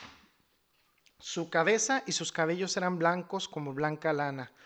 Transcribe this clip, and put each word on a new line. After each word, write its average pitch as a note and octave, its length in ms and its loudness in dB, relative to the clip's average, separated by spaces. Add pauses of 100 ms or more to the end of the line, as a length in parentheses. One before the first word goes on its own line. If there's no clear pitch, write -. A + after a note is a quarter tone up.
(1160)
"Su E3 320 -6
cabeza A3 560 4
y F#3+ 60 -4
sus - 220 -4
cabellos F3 420 0
eran F3+ 240 0
blancos F3 480 0
como C#3+ 260 -6
blanca D3+ 380 0
lana, C#3+ 400 -4 (140)